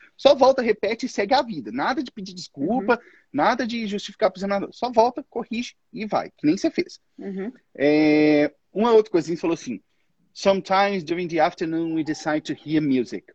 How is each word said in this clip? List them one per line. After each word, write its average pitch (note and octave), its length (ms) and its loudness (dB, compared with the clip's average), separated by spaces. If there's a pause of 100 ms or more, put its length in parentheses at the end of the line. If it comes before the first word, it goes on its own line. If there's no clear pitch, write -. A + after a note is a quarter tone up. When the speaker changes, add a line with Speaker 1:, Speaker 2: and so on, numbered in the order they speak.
(180)
Speaker 1:
Só C#4 180 6
volta, C4 260 4
repete G#3+ 440 -2
e A#3 40 -8
segue G3+ 240 -2
a C#4 80 4
vida. D#3 300 -10
Nada A#3+ 320 -4
de A#3+ 80 -14
pedir G3 220 -14
desculpa, G3 640 -2
Speaker 2:
Uhum. A#3 60 -6 (300)
Speaker 1:
nada A3 360 0
de A#3 200 -6
justificar G3+ 440 -4
pro - 80 -18
examinador. G3+ 340 -4
Só A#3+ 180 -6
volta, A#3+ 380 2
corrige A#3 460 -8 (160)
e A3 140 -8
vai, G3 260 -4
que - 140 -8
nem F#3+ 120 4
você E4 140 -2
fez. - 280 -6 (180)
Speaker 2:
Uhum. G3 340 -8 (240)
Speaker 1:
É... D3+ 800 4 (200)
Uma A3+ 200 2
outra G#3+ 180 6
coisinha, E3 240 0
você D#3 60 -10
falou E3+ 140 0
assim, A#2 260 -10 (520)
"Sometimes G3 720 0
during E3+ 240 -4
the D#3+ 120 -2
afternoon E3 560 0
we D#3+ 80 -2
decide D3+ 380 -4
to D#3 120 -8
hear D3+ 280 0
music." C3 540 0